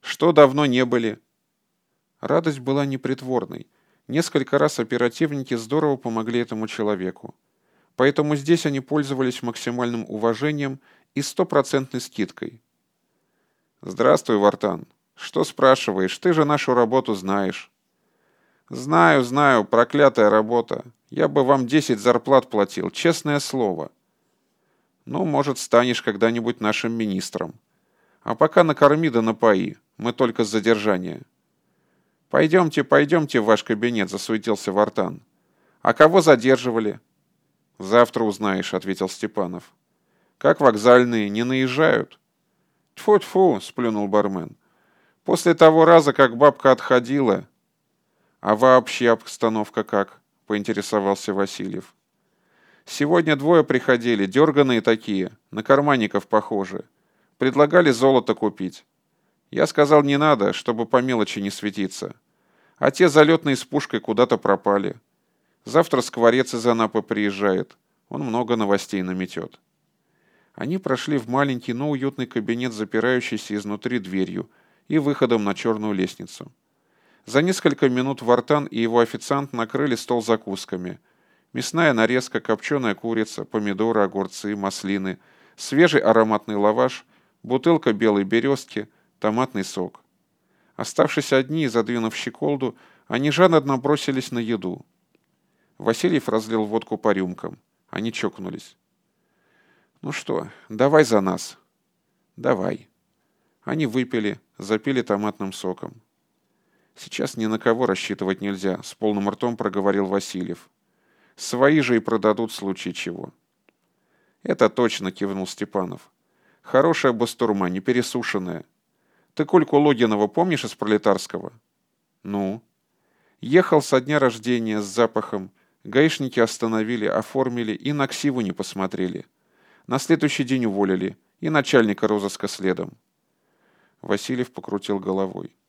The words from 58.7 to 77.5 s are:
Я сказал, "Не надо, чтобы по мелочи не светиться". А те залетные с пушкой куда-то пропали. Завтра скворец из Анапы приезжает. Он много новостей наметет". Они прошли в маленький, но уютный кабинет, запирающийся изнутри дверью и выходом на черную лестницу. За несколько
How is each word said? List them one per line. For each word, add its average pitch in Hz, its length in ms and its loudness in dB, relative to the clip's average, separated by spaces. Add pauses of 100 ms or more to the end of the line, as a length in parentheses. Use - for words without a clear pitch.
Я 151 160 2
сказал, 147 360 4
"Не 139 140 0
надо, 127 360 2
чтобы 113 320 -4
по 123 160 2
мелочи 120 380 -2
не 98 100 -4
светиться". 98 680 -8 (600)
А 135 140 2
те 175 180 4
залетные 151 460 4
с - 80 -10
пушкой - 360 -4
куда-то 117 380 0
пропали. 98 580 0 (720)
Завтра 131 360 0
скворец 120 520 0
из 117 140 -6
Анапы 113 340 0
приезжает. 98 760 -2 (320)
Он - 120 -8
много 120 340 -2
новостей 101 460 -2
наметет". 92 580 -8 (960)
Они 165 220 -6
прошли 147 400 -4
в 113 100 -4
маленький, 127 460 -2
но 139 160 -6
уютный 135 360 -4
кабинет, 117 480 -4
запирающийся 110 840 -2
изнутри 104 440 -6
дверью 95 500 -6 (380)
и 156 100 -2
выходом 135 460 0
на 101 100 -2
черную 107 400 -4
лестницу. - 580 -8 (760)
За 123 160 0
несколько 156 480 0